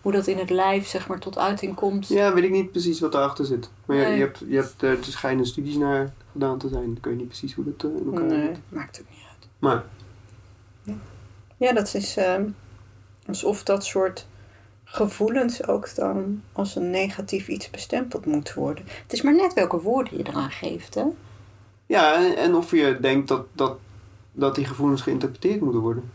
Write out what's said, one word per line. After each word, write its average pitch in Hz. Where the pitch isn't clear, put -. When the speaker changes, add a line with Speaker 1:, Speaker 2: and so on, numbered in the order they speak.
Speaker 1:
hoe 202
dat 196
in 190
het 185
lijf, 190
zeg 185
maar, 185
tot 196
uiting 196
komt? 196
Speaker 2:
Ja, 202
weet 180
ik 185
niet 190
precies 170
wat 156
erachter 139
zit. 123
Maar 139
je, 139
Speaker 1:
Nee. 135
Speaker 2:
je 135
hebt, 135
je -
hebt, 131
eh, 135
er 127
schijnen 131
studies 143
naar 139
gedaan 135
te 135
zijn. 123
Dan 117
kun 123
je 120
niet 123
precies 135
hoe 139
dat, 147
eh, 156
in -
elkaar 170
Speaker 1:
Nee, 151
Speaker 2:
zit. 175
Speaker 1:
maakt -
ook -
niet -
uit. -
Speaker 2:
Maar 123
Speaker 1:
Ja. 202
Ja, 247
dat 208
is, 202
ehm, 190
alsof 202
dat 202
soort 190
gevoelens 233
ook 208
dan 196
als 202
een 175
negatief 196
iets -
bestempeld -
moet 147
worden. 143
Het -
is 233
maar 285
net 359
welke 180
woorden 240
je 139
eraan 139
geeft, -
hè? 208
Speaker 2:
Ja, 170
en, 180
en 170
of 170
je 143
denkt 135
dat, 123
dat, -
dat 135
die 139
gevoelens 135
geïnterpreteerd 139
moeten 123
worden. 117